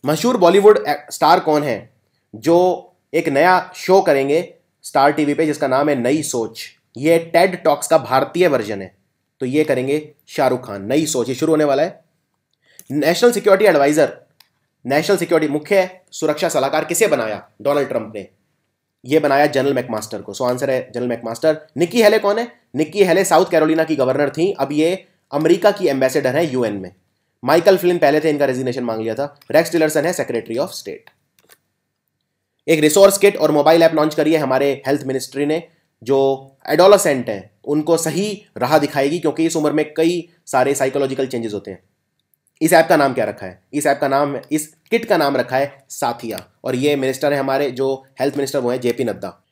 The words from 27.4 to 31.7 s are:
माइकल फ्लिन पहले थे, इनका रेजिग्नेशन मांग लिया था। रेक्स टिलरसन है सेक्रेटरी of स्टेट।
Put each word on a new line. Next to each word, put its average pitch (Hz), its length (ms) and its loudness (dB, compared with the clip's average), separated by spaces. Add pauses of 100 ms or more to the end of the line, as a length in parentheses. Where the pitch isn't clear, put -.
माइकल 170 320 4
फ्लिन 175 200 0
पहले 151 220 4
थे, 160 100 0
इनका 147 160 0
रेजिग्नेशन 127 380 -4
मांग 113 180 -4
लिया 110 140 -4
था। 143 240 -8 (120)
रेक्स 165 200 2
टिलरसन 156 340 0
है 175 80 -2
सेक्रेटरी 117 420 -6
of 147 120 -4
स्टेट। - 420 -16 (1600)